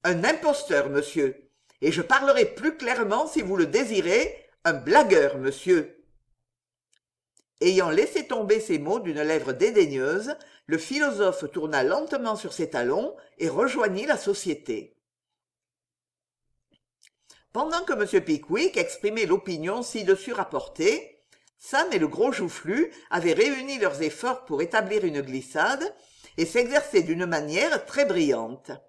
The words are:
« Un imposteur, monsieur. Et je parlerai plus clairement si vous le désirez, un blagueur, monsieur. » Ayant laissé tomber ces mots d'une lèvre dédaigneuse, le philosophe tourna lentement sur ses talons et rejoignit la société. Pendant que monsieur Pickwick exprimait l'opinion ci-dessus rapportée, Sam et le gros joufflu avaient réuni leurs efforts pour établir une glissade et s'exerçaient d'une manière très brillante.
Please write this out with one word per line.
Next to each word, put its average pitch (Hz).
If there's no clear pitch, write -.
« -
Un 170
imposteur, 269
monsieur. 139
Et 156
je 170
parlerai 269
plus 311
clairement 240
si 311
vous 190
le 165
désirez, 214
un 165
blagueur, 147
monsieur. » 143
Ayant 180
laissé 208
tomber 220
ces 165
mots 180
d'une 156
lèvre 151
dédaigneuse, 190
le 156
philosophe 208
tourna 151
lentement 226
sur 185
ses 160
talons 143
et 165
rejoignit 220
la 294
société. 156
Pendant 320
que 339
monsieur 202
Pickwick 185
exprimait 208
l'opinion 185
ci-dessus 196
rapportée, -
Sam 285
et 196
le 156
gros 202
joufflu 202
avaient 170
réuni 262
leurs 160
efforts 240
pour 151
établir 202
une 147
glissade 151
et 165
s'exerçaient 240
d'une 170
manière 170
très -
brillante. 135